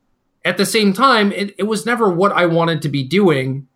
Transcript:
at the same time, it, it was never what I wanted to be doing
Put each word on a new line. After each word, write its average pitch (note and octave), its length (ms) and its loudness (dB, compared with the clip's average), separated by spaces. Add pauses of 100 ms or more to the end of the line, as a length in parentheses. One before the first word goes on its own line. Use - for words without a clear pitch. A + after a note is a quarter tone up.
(440)
at F3+ 140 -4
the G3 80 0
same G3+ 260 2
time, A3+ 400 2
it, G3+ 260 -8
it F#3 60 -4
was G#3+ 220 -4
never A#3 240 0
what F#3 240 0
I F3 120 2
wanted E3 360 0
to D#3 80 -4
be C#3 140 -4
doing C#3 720 0